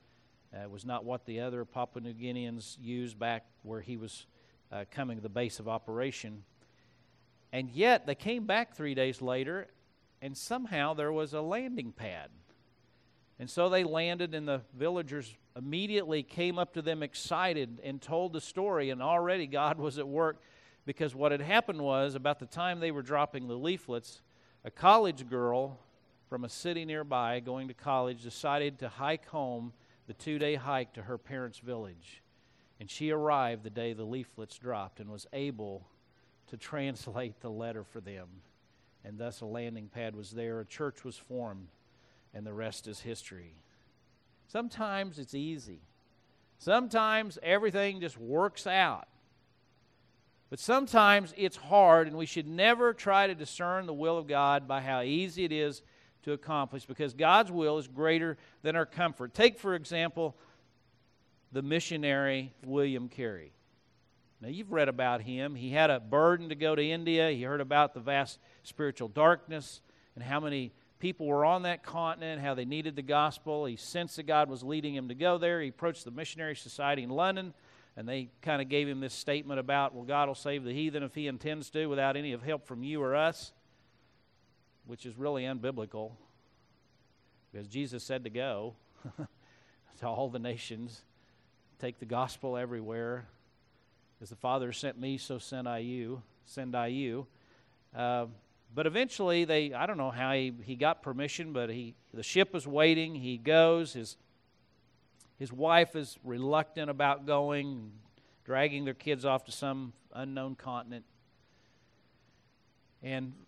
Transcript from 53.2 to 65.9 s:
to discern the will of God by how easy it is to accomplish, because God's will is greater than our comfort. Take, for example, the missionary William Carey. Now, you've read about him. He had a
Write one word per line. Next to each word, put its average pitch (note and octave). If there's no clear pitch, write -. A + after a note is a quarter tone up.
to F#3+
discern F3
the D#3+
will D#3+
of D3+
God C#3
by C3+
how C3
easy E3
it E3
is D3+
to D3
accomplish, C#3+
because C3+
God's F3+
will D#3
is C#3
greater D#3+
than D#3
our D#3+
comfort. D3+
Take, A#3
for F#3+
example, E3
the C3
missionary C#3
William C3
Carey. G2+
Now, A2
you've G3
read D3+
about B2
him. B2+
He B2+
had D3+
a C3+